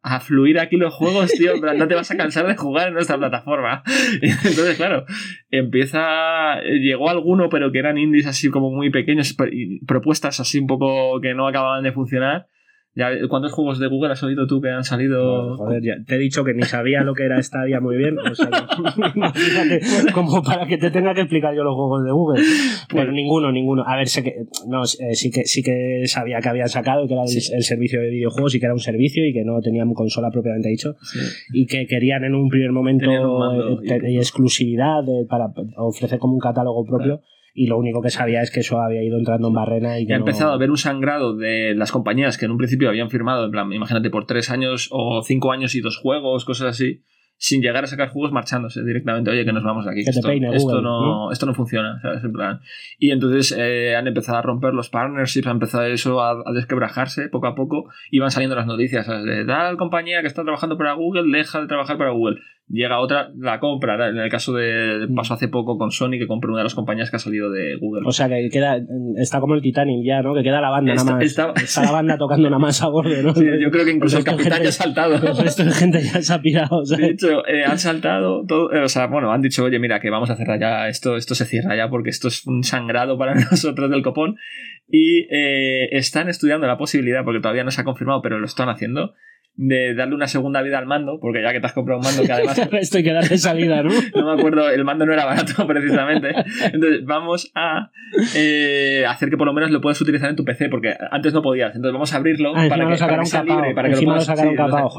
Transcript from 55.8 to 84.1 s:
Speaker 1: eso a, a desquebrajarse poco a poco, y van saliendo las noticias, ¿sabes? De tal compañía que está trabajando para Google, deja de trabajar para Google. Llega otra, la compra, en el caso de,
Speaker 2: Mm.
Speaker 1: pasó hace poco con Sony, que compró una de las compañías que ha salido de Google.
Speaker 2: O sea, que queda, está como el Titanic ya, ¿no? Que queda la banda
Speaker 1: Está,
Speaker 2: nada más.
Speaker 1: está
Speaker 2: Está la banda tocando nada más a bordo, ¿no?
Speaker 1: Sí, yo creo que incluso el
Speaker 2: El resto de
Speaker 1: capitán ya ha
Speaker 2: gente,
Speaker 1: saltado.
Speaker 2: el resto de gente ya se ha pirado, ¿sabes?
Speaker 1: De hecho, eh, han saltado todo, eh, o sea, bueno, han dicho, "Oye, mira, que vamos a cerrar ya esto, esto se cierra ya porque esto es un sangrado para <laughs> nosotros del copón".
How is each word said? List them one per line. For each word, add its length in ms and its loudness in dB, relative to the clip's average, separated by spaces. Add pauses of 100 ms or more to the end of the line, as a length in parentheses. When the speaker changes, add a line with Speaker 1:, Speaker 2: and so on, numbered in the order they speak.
Speaker 1:
eso 340 0
a, 120 0
a 200 -6
desquebrajarse 800 -4
poco 160 -4
a 80 -2
poco, 340 -4 (220)
y 80 2
van 120 2
saliendo 240 -2
las 120 -2
noticias, 400 -2
¿sabes? 180 -6
De 220 -4
tal 320 -2
compañía 420 -2
que 60 -2
está 160 -6
trabajando 340 -4
para 160 0
Google, 300 -2 (120)
deja 280 -2
de 60 -8
trabajar 280 -4
para 140 0
Google. 260 0 (320)
Llega 300 -2
otra, 400 0
la 220 -2
compra, 480 0
en 100 -2
el 100 -2
caso 240 -2
de, 560 0
Speaker 2:
Mm. 60 -2
Speaker 1:
pasó 200 -2
hace 120 -2
poco 320 -2
con 140 -2
Sony, 260 -2
que 80 -2
compró 240 -4
una 120 -2
de 20 0
las 100 -4
compañías 360 -4
que 60 -4
ha 40 -6
salido 280 -4
de 280 -4
Google. 280 -6
Speaker 2:
O 60 0
sea, 180 0
que 220 -2
queda, 300 0 (380)
está 200 0
como 160 2
el 80 0
Titanic 420 0
ya, 160 0
¿no? 140 -2
Que 80 2
queda 180 2
la 100 0
banda 240 2
Speaker 1:
Está, 100 2
Speaker 2:
nada 140 2
más. 80 2
Speaker 1:
está 280 -2
Speaker 2:
Está 300 0
la 80 4
banda 260 2
tocando 320 4
nada 80 4
más 240 2
a 60 2
bordo, 340 2
¿no? 140 4
Speaker 1:
Sí, 80 8 (180)
yo 80 2
creo 140 4
que 80 2
incluso 260 4
el 80 2
Speaker 2:
El 60 2
resto 100 0
de 80 4
Speaker 1:
capitán 140 2
ya 60 2
ha 20 0
Speaker 2:
gente, 0 -
Speaker 1:
saltado. 420 2
Speaker 2:
el 300 2
resto 200 2
de 60 4
gente 320 4
ya 200 0
se 120 0
ha 80 0
pirado, 420 2
¿sabes? 220 2
Speaker 1:
De 60 2
hecho, 340 2
eh, 180 0
han 140 2
saltado 720 0
todo, 240 0
eh, 100 2
o 60 2
sea, 180 0
bueno, 240 0
han 120 2
dicho, 200 0
"Oye, 160 2
mira, 220 -2
que 100 -4
vamos 200 -2
a 40 -2
cerrar 240 -2
ya 300 -2
esto, 280 -2
esto 200 -4
se 80 -2
cierra 320 -2
ya 120 0
porque 220 -4
esto 160 -6
es 220 -4
un 160 -2
sangrado 520 -2
para 180 -2
<laughs> 180 2
nosotros 380 0
del 120 2
copón". 320 -2 (540)